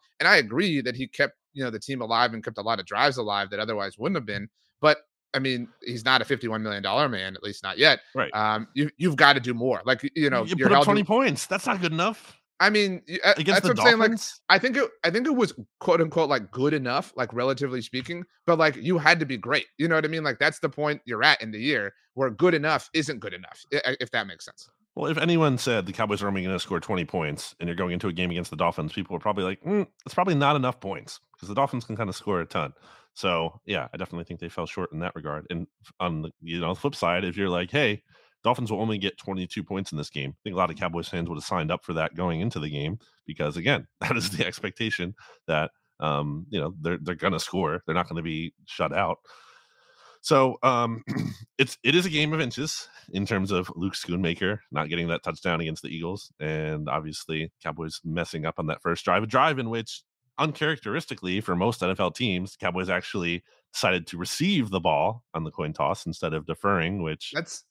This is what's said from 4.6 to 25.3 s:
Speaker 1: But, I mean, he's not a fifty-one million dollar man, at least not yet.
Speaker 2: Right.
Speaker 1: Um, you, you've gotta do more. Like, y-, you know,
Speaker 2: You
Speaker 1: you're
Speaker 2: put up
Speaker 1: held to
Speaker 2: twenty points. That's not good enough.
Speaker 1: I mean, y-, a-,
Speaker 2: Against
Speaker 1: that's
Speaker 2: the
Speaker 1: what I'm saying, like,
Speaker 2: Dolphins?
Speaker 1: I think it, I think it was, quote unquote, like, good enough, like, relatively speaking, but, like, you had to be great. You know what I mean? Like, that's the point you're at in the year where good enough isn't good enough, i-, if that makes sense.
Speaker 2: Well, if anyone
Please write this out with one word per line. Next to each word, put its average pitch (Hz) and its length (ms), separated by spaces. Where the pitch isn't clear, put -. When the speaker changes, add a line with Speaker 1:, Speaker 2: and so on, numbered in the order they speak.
Speaker 1:
But, 151 180
I 135 40
mean, 127 300
he's 117 220
not 131 160
a 107 40
fifty-one 110 400
million 101 180
dollar 123 260
man, 95 280
at - 80
least 104 180
not 95 160
yet. 139 220
Speaker 2:
Right. 123 200
Speaker 1:
Um, 107 400
you, 143 220
you've 156 200
gotta 143 220
do 123 160
more. 117 300
Like, 123 180
y-, 143 140
you 147 140
know, 120 180
Speaker 2:
You 180 80
Speaker 1:
you're 131 120
Speaker 2:
put 135 40
up 139 60
Speaker 1:
held - 100
to 202 60
Speaker 2:
twenty 208 100
points. 214 420
That's 190 200
not 214 140
good 170 120
enough. 185 480
Speaker 1:
I 196 120
mean, 202 380
y-, 165 140
a-, 196 140
Speaker 2:
Against 156 140
Speaker 1:
that's - 120
Speaker 2:
the 185 60
Speaker 1:
what 247 40
I'm 208 60
saying, 233 200
like, 220 140
Speaker 2:
Dolphins? - 360
Speaker 1:
I 190 100
think 247 200
it, 269 120
I 170 60
think 240 160
it 311 100
was, 208 160
quote 165 200
unquote, 160 300
like, 117 200
good 139 220
enough, 135 440
like, 120 180
relatively 127 480
speaking, 170 420
but, 170 120
like, 156 180
you 170 220
had 160 220
to 151 60
be 131 100
great. 131 300
You 160 120
know 165 60
what 156 100
I 156 40
mean? 160 160
Like, 131 140
that's 147 220
the 160 100
point 147 340
you're 117 180
at 143 200
in 113 80
the 107 100
year 117 320
where 131 160
good 165 240
enough 151 400
isn't 147 260
good 95 140
enough, - 280
i-, 131 260
if 123 120
that 110 140
makes 87 200
sense. - 240
Speaker 2:
Well, 143 160
if 151 80
anyone 156 400